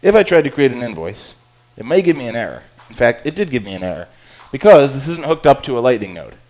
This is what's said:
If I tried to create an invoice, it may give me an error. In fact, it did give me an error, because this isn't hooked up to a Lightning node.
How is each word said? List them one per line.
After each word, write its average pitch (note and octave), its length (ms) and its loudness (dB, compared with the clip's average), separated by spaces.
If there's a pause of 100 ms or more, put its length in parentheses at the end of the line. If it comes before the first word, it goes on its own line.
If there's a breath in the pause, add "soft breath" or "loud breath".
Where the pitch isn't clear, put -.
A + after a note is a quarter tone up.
If G3 140 4
I G#3+ 80 6
tried D#3+ 220 2
to C#3 40 -4
create C3+ 220 0
an A#2+ 100 -8
invoice, G2 540 -12 (420)
it A2 80 -16
may E3 160 0
give E3+ 160 0
me B2+ 100 -10
an A2+ 80 -10
error. E2+ 280 -8 (260)
In A2+ 60 -20
fact, A#2+ 320 -2
it D3+ 80 -8
did F3+ 160 -4
give A#2+ 120 -4
me G2 120 -12
an F#2 80 -10
error, F2 240 -8 (440 soft breath)
because C#3+ 420 6
this C#3 140 -6
isn't E3 180 -8
hooked D#3 200 -2
up C#3 180 4
to C3 140 -6
a A#2 40 -4
Lightning G#2+ 320 -2
node. D2+ 220 -18 (140)